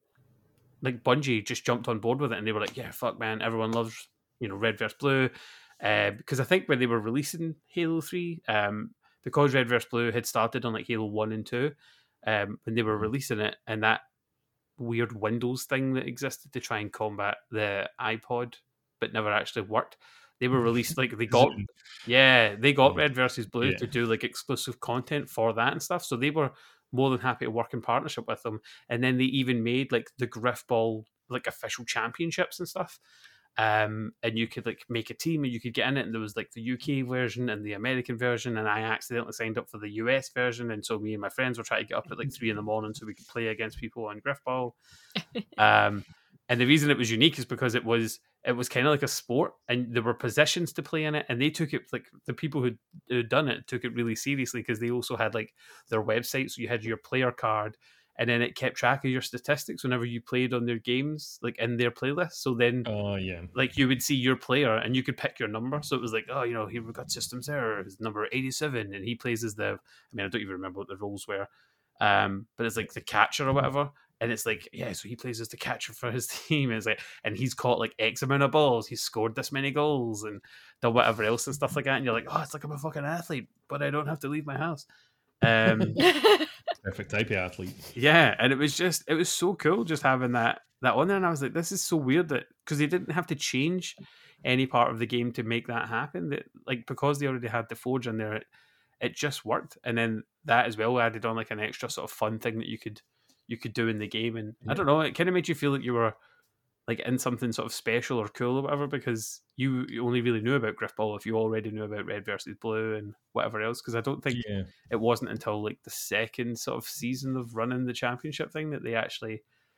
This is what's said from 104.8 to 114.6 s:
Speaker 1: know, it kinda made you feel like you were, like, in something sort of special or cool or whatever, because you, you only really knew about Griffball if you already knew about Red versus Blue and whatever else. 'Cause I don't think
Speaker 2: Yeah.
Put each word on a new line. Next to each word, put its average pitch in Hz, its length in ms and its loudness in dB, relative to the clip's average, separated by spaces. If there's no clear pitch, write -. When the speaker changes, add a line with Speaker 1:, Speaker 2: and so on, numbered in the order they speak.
Speaker 1:
know, 151 140 6
it 151 140 -2
kinda 175 180 2
made 175 160 2
you 160 60 0
feel 143 160 2
like 139 120 -2
you 123 120 -2
were, 113 200 2
like, 117 140 -2
in 127 180 0
something 120 340 -2
sort - 140 -4
of - 60 -8
special 117 460 0
or 104 100 -2
cool 123 300 0
or 139 40 -2
whatever, 143 240 -2
because 127 540 -4
you, 127 320 2
you 117 160 -4
only 123 160 2
really 117 200 2
knew 123 140 2
about 113 220 0
Griffball 107 400 -2
if - 100 -12
you 110 100 0
already 110 340 0
knew 107 140 -6
about 104 220 -6
Red 101 180 -6
versus 101 360 -6
Blue 110 340 -2
and 104 200 -10
whatever 113 280 0
else. 117 200 -2
'Cause 117 140 -6
I 117 60 0
don't - 220 -4
think 123 220 -2
Speaker 2:
Yeah. 98 180 -2